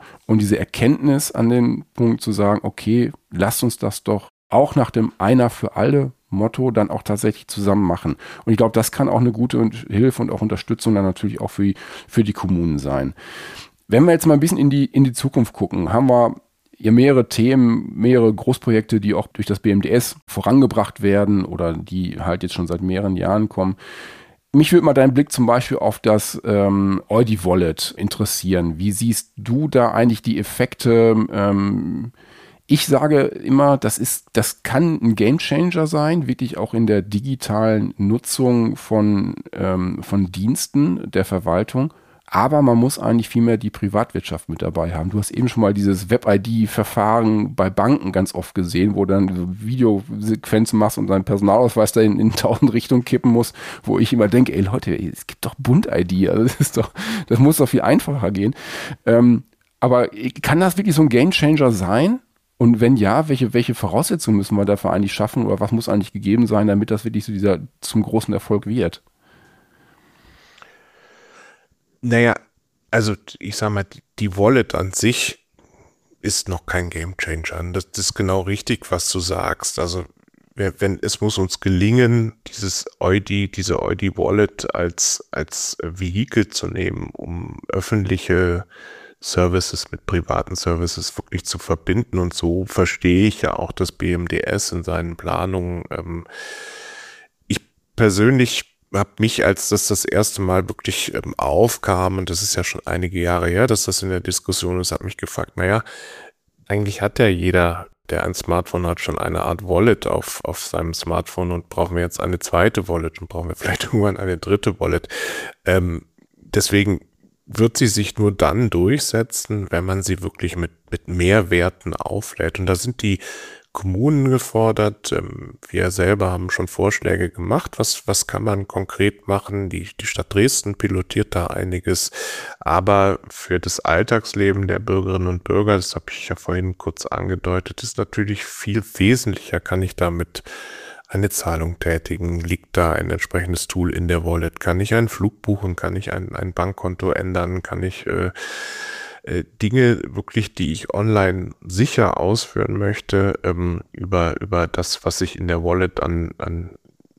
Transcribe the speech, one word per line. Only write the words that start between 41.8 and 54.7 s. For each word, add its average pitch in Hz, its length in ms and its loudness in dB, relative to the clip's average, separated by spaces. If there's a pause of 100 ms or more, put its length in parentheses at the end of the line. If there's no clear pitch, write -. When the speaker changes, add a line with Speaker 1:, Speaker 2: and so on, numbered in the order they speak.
Speaker 1:
Aber 139 340 2
man 120 160 6
muss 123 220 2
eigentlich 113 280 0
viel 120 140 0
mehr 117 160 4
die 107 140 -4
Privatwirtschaft - 800 -4
mit 80 120 -6
dabei 85 320 -2
haben. 82 160 -4
Du 104 80 -2
hast 104 140 -4
eben 120 180 0
schon 117 120 -2
mal 104 120 4
dieses 98 380 0
Web-I-D-Verfahren 110 1400 0
bei 95 160 2
Banken 98 400 0
ganz 95 240 0
oft - 180 -8
gesehen, 92 400 0
wo 98 120 0
du 98 100 2
dann 95 200 2
so 90 140 -4
Videosequenzen 110 1300 0
machst 107 220 2
und 104 80 -2
deinen 95 160 2
Personalausweis 107 680 4
da 113 100 4
in, 107 180 4
in 107 140 4
tausend 120 380 2
Richtungen 120 320 2
kippen 123 280 2
musst, 117 240 2 (260)
wo 101 160 -2
ich - 160 2
immer 110 140 4
denke, 123 260 4
ey 95 80 2
Leute, 104 340 -2